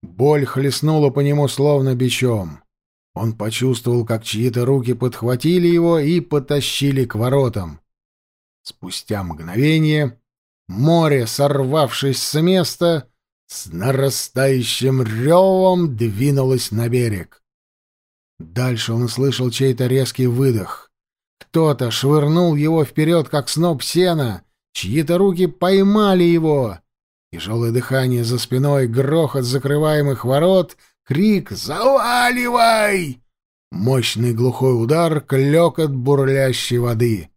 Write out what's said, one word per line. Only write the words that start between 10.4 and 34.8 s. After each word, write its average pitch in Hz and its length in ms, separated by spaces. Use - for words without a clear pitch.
море, 143 600
сорвавшись 139 920
с 151 200
места, 170 680
с - 200
нарастающим 131 1400
рёвом 175 920
двинулось 127 760
на 117 180
берег. 113 540
Дальше 113 540
он 120 100
услышал 123 480
чей-то 127 360
резкий 127 400
выдох. 120 640
Кто-то 147 520
швырнул 151 640
его 156 280
вперёд, 156 460
как 143 180
сноп 160 360
сена. 156 600
Чьи-то 147 440
руки 185 300
поймали 196 760
его. 151 560
Тяжёлое 110 400
дыхание 127 520
за 120 140
спиной, 135 500
грохот 135 560
закрываемых 143 840
ворот, 175 520
крик 190 460
«Заваливай!», 226 1700
мощный 120 600
глухой 120 500